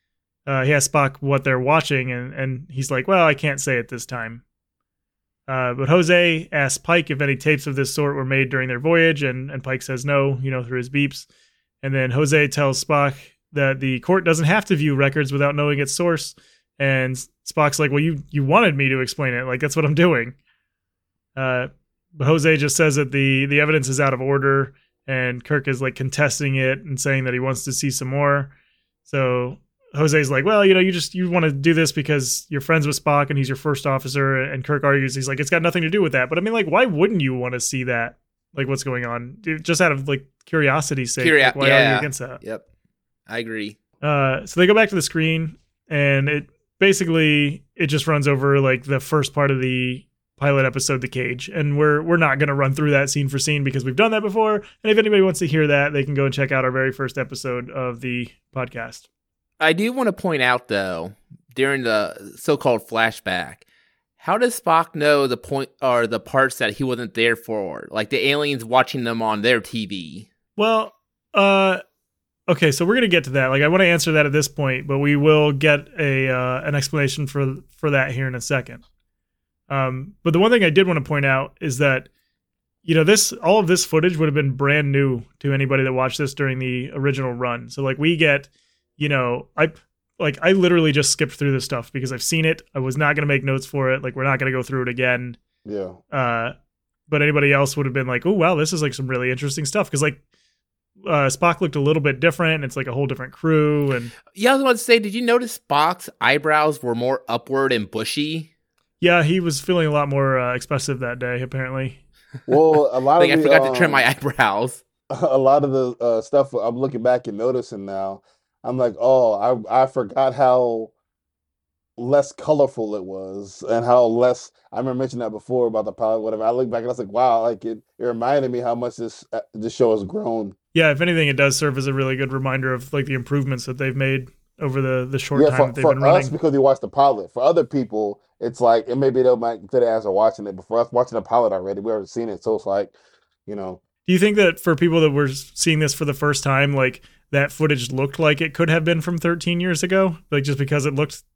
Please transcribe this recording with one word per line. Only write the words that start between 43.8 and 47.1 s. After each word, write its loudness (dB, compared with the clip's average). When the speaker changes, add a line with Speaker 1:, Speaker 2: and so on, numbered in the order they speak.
Speaker 1:
Uh, 0
so -2
they 6
go 6
back 4
to -4
the 0
screen, -2
and 2
it -2
basically, 2